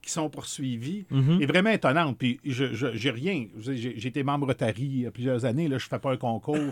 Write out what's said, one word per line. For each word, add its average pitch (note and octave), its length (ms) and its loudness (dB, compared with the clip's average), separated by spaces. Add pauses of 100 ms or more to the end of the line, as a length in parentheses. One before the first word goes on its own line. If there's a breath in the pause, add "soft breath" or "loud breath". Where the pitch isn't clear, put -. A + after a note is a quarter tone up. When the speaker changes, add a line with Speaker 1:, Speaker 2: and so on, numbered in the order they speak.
Speaker 1:
qui - 80 -10
sont D#3 180 -2
poursuivies C3+ 800 -6
Speaker 2:
Mhm. C#3 320 6
Speaker 1:
est C#3+ 60 4
vraiment F#3 240 4
étonnante. D#3 460 4
Puis B2 280 0
je, B2+ 280 0
je, A#2 200 0
j'ai A#2 160 0
rien. C3+ 360 -2 (140)
J'ai, A#2+ 380 -4
j'ai A2 100 -6
été C#3 160 -4
membre C#3+ 240 0
Rotary A#2+ 260 0 (100)
il C3+ 180 -2
y A#2+ 60 -2
a A2 40 -6
plusieurs B2 340 0
années. C#3+ 220 2
Là, C3 120 0
je - 80 -8
fais C3+ 100 -4
pas C3+ 140 -2
un B2+ 60 0
concours, B2 400 -2 (140)